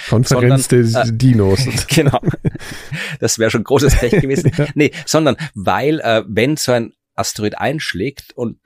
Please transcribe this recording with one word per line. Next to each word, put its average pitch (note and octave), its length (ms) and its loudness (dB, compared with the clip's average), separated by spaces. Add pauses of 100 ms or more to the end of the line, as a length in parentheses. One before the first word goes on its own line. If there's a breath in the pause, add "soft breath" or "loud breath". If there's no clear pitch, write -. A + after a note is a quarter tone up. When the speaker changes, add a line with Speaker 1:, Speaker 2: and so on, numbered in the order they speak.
Speaker 1:
Konferenz B2+ 600 2
Speaker 2:
Sondern, B2 240 4
Speaker 1:
des - 20 0 (160)
Speaker 2:
äh, - 20 -2
Speaker 1:
Dinos. A2+ 480 4 (160)
Speaker 2:
<laughs> - 120 -4
Genau. C#3+ 320 2 (1000 loud breath)
Das A#2 180 -2
wäre A2 140 0
schon A2+ 120 0
großes C#3 340 4
Pech A#2+ 220 2
gewesen. C3+ 340 0
Speaker 1:
<laughs> - 40 -10
Ja. D3 160 2
Speaker 2:
Nee, D3 160 2 (160 loud breath)
sondern D3+ 300 2 (180 loud breath)
weil, A2 460 -2
äh, A2 260 0
wenn B2 300 0
so - 160 -2
ein A#2 200 -2 (220)
Asteroid G#2 440 -4
einschlägt B2+ 760 -6
und A#2+ 320 -6